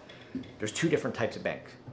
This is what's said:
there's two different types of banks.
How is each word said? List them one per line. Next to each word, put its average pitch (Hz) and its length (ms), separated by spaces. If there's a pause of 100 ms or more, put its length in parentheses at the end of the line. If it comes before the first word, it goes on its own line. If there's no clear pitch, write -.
(600)
there's 107 120
two 165 180
different 131 260
types 113 200
of 92 80
banks. - 280 (220)